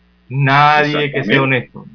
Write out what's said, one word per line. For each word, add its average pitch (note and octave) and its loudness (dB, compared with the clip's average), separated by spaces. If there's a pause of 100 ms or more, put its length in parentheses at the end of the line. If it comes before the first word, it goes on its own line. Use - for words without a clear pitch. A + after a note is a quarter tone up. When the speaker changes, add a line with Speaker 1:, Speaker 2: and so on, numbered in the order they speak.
(280)
Speaker 1:
Nadie D3 2
que - -
sea D3 -2 (160)
Speaker 2:
Exactamente. C#3 0
Speaker 1:
honesto, B2 -4